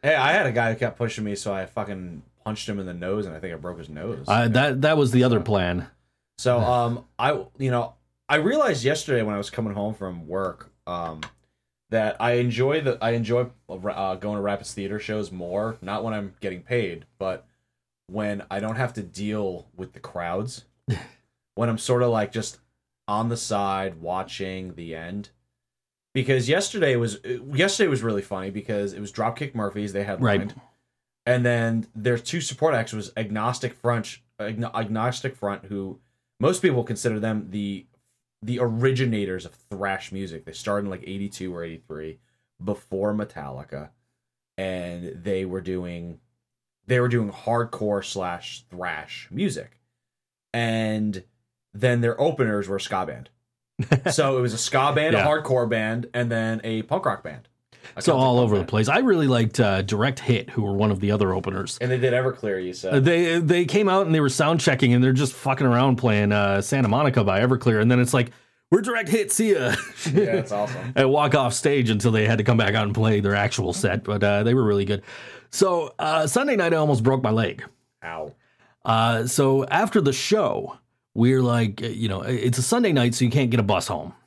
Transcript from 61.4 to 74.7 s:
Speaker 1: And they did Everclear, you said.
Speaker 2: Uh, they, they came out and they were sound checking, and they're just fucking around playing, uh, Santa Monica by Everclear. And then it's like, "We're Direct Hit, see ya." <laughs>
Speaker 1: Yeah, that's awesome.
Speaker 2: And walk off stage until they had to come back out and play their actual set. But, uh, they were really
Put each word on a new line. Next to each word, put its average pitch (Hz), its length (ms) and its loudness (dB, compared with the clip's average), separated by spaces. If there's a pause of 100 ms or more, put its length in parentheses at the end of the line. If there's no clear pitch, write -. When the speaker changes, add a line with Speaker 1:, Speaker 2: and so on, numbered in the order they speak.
Speaker 1:
And 127 100 -2
they 127 80 2
did 123 140 2
Everclear, 120 520 -2
you 90 80 -6
said. 92 220 -4
Speaker 2:
Uh, 135 60 6
they, 170 380 4
they 170 260 2
came 196 240 2
out 190 180 4
and 160 80 4
they 160 60 4
were 143 80 4
sound 151 320 2
checking, 127 340 4
and 123 100 6
they're 131 80 6
just 131 200 2
fucking 135 340 0
around 123 300 6
playing, 104 360 4
uh, 101 280 4
Santa 127 280 0
Monica 123 340 4
by 98 180 4
Everclear. 120 400 4
And 113 100 6
then 123 100 6
it's 120 120 2
like, 123 200 2 (400)
"We're 202 100 6
Direct 226 260 -2
Hit, 202 220 2
see 220 240 4
ya." 123 200 2 (180)
<laughs> - 200 -6
Speaker 1:
Yeah, 196 240 4
that's - 160 -2
awesome. 107 440 -4
Speaker 2:
And 131 140 6
walk 147 260 4
off 120 180 2
stage 143 340 2
until 110 220 4
they 107 160 4
had 113 120 4
to 104 60 0
come 113 120 4
back 104 180 4
out 107 100 2
and 104 100 -2
play 110 260 4
their 101 160 2
actual 98 360 0
set. 90 300 0
But, 101 220 0
uh, 101 180 4
they 117 120 2
were 131 100 4
really 101 220 2